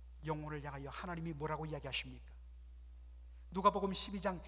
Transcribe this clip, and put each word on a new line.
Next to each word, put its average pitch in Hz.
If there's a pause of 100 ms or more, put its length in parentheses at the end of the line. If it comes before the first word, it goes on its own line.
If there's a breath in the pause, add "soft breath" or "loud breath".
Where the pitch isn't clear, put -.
(240)
영혼을 151
향하여 139
하나님이 165
뭐라고 156
이야기하십니까? 131 (1160 soft breath)
누가복음 190
십이 190
장 185